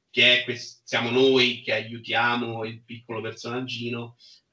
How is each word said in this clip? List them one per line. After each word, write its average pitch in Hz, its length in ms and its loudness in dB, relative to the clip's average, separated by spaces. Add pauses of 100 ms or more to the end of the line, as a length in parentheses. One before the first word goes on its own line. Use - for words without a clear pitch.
che - 320 4
è - 20 -2
quest-, - 400 -10
siamo 120 260 -2
noi 127 520 6
che - 100 -4
aiutiamo 113 920 -2
il 117 160 -10
piccolo 113 400 -12
personaggino, 120 960 -8 (360)